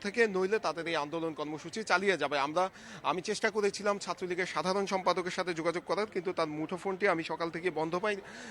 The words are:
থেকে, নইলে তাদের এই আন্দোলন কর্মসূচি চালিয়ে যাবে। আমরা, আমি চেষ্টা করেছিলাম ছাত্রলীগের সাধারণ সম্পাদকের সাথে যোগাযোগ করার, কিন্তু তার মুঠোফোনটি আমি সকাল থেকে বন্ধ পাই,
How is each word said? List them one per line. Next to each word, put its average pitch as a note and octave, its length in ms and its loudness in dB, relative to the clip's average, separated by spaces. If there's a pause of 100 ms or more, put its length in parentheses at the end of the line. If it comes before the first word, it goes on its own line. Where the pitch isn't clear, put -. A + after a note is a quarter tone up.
থেকে, A3 260 2
নইলে F#3+ 320 2
তাদের D#3+ 280 -2
এই E3 80 0
আন্দোলন D#3 380 -2
কর্মসূচি D#3 500 -6
চালিয়ে F#3+ 340 4
যাবে। C#3+ 220 2
আমরা, D#3+ 300 2 (340)
আমি D#3 180 2
চেষ্টা G#3+ 280 0
করেছিলাম G3+ 480 2
ছাত্রলীগের F3+ 480 -4
সাধারণ F#3 400 0
সম্পাদকের F#3 460 2
সাথে F3+ 220 -2
যোগাযোগ E3 300 -2
করার, F#3+ 220 0
কিন্তু F#3 280 -4
তার E3 140 2
মুঠোফোনটি F3 600 -2
আমি E3 160 4
সকাল E3 260 -2
থেকে E3+ 220 -2
বন্ধ D#3+ 280 0
পাই, G#3 160 0 (360)